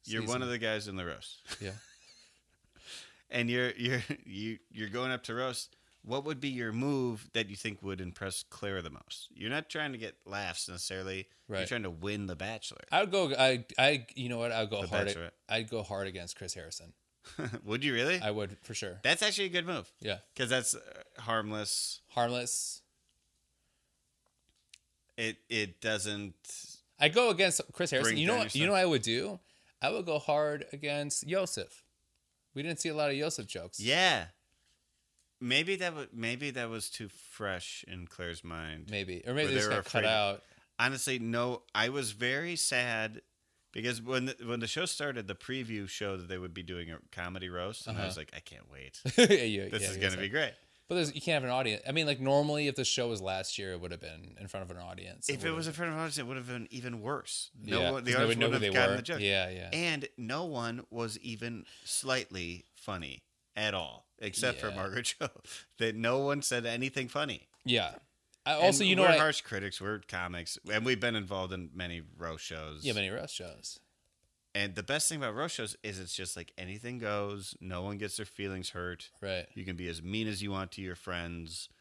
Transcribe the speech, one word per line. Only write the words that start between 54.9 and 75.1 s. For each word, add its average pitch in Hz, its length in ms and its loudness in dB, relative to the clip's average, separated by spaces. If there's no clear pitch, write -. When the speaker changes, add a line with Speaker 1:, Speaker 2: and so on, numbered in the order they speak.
Speaker 1:
If 143 80 0
it 123 80 -6
Speaker 2:
would've 160 140 0
Speaker 1:
was 160 100 -2
in 160 60 -4
front 170 180 -2
of 156 60 -4
an - 40 -2
audience, 151 160 -2
it 135 80 -2
would 131 120 -6
have 123 100 -8
been 123 240 -6
even 120 300 -6
worse. - 480 -4
No 107 200 2
Speaker 2:
Yeah, 87 100 6
Speaker 1:
one, 131 140 0
the 123 80 6
Speaker 2:
'cause 127 80 8
nobody - 20 8
Speaker 1:
audience 117 40 0
Speaker 2:
knew 117 60 6
Speaker 1:
wouldn't 117 180 6
Speaker 2:
who - 40 4
Speaker 1:
have 98 60 4
Speaker 2:
they 127 60 6
Speaker 1:
gotten 123 120 8
Speaker 2:
were. 101 60 2
Speaker 1:
the 110 60 -2
joke. 160 160 -2
Speaker 2:
Yeah, 98 300 4
yeah. 90 240 -6
Speaker 1:
And 156 340 0
no 127 280 -2
one 117 440 -2
was 113 300 -4
even 113 460 -6
slightly 92 800 -2
funny 80 500 -8
at 107 160 2
all, 69 340 -4
except 113 420 -2
for 107 80 0
Speaker 2:
Yeah. 98 60 -6
Speaker 1:
Margaret 98 400 -2
<laughs> - 40 -20
Cho. 147 80 -2
That 113 160 2
no 117 240 2
one 143 220 2
said 120 240 0
anything 123 440 -2
funny. 143 400 -4
Speaker 2:
Yeah. 110 300 4
I, 147 80 4
Speaker 1:
And 156 140 6
Speaker 2:
also, 196 180 8
you 185 100 10
know 185 60 6
Speaker 1:
we're 185 80 12
Speaker 2:
what 165 80 12
I 151 60 8
Speaker 1:
harsh 151 180 4
critics. 98 400 -4
We're 104 260 -2
comics, 90 500 -4
and 107 140 2
we've 123 160 4
been 117 160 2
involved 95 340 -2
in 90 220 -6
many 87 280 -6
roast 82 280 -6
shows. 78 400 -8
Speaker 2:
Yeah, 123 80 0
many 101 160 0
roast 117 260 -6
shows. - 420 -12
Speaker 1:
And 101 180 0
the 101 100 -4
best 147 240 2
thing 160 120 0